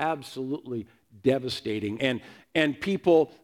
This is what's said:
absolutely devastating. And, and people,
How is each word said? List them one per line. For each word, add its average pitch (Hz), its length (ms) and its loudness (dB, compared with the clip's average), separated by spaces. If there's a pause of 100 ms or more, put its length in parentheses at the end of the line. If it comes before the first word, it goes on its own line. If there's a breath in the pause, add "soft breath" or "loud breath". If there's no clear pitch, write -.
absolutely 135 840 -6 (360 soft breath)
devastating. 117 800 -2
And, 127 180 0 (340 loud breath)
and 151 240 2
people, 175 540 4 (100)